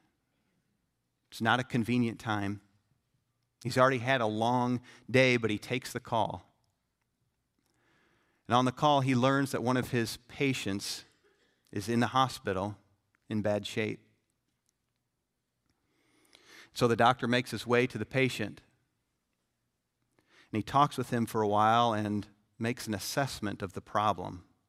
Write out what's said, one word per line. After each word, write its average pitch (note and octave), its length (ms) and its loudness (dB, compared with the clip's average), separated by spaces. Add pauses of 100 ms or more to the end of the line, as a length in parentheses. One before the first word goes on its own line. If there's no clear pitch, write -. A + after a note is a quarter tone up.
(1300)
It's - 120 -14
not A#2+ 180 2
a B2+ 40 -2
convenient A#2+ 540 -2
time. G#2 440 -4 (1000)
He's A#2+ 140 -6
already C3 220 4
had B2+ 220 0
a A2+ 60 0
long A#2+ 540 0 (280)
day, B2+ 280 6
but A2+ 120 -2
he G#2+ 80 -2
takes - 360 -8
the A#2+ 60 -8
call. - 520 -4 (2000)
And A2 80 2
on B2+ 100 4
the B2 60 0
call, D3 300 2
he C3 140 2
learns C3+ 360 2
that - 120 -4
one B2 140 0
of A#2 140 -4
his A#2 260 -2 (100)
patients - 760 -4 (680)
is G2+ 160 -8
in A#2 120 0
the A#2 80 2
hospital G#2+ 720 -2 (500)
in A2 140 -4
bad G#2 240 -2
shape. A2 360 -6 (2750)
So B2+ 140 4
the A#2 80 2
doctor A#2+ 320 4
makes B2 240 0
his A2 140 -6
way A#2+ 220 4
to B2 100 -8
the G#2+ 80 -6
patient, B2 560 -2 (1900)
and A2+ 60 -4
he G#2 60 -2
talks C#3 340 2
with B2 120 -6
him A#2 160 -2
for A2 160 -2
a G#2+ 60 0
while A2 460 4
and G#2 340 -4 (320)
makes A#2+ 280 -6
an A2 60 -4
assessment G#2 720 -6
of F#2+ 100 -8
the G2 80 -14
problem. G2 600 -4 (260)